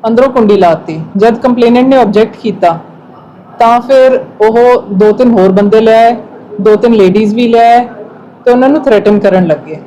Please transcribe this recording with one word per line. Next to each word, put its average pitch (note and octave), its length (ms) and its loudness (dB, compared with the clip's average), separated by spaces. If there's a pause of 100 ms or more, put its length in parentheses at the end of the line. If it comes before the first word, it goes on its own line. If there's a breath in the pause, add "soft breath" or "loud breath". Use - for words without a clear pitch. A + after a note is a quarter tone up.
ਅੰਦਰੋਂ A#3+ 220 0
ਕੁੰਡੀ A3 280 0
ਲਾਤੀ। D#3+ 440 -2 (160)
ਜਦ A3+ 200 0
ਕੰਪਲੇਨੈਂਟ A#3+ 500 0
ਨੇ C4+ 100 2
ਆਬਜੈਕਟ G#3+ 460 0
ਕੀਤਾ F3 360 -2 (800)
ਤਾਂ A#3+ 220 2
ਫਿਰ C4 440 2 (160)
ਉਹ A#3+ 400 2
ਦੋ G3+ 300 0
ਤਿੰਨ A#3+ 200 0
ਹੋਰ F#3+ 200 2
ਬੰਦੇ G3+ 300 2
ਲੈ A3+ 240 2
ਆਏ, A#3 100 0 (460)
ਦੋ G#3+ 140 2
ਤਿੰਨ A#3 180 0
ਲੇਡੀਜ਼ G#3 420 0
ਵੀ A#3+ 120 -2
ਲੈ A#3 300 2
ਆਏ B3 80 0 (600)
ਤੇ A#3+ 60 2
ਉਹਨਾਂ B3+ 180 2
ਨੂੰ D4+ 120 0
ਥ੍ਰੈਟਨ G#3 380 0
ਕਰਨ F#3+ 280 0
ਲੱਗੇ। D3+ 400 -6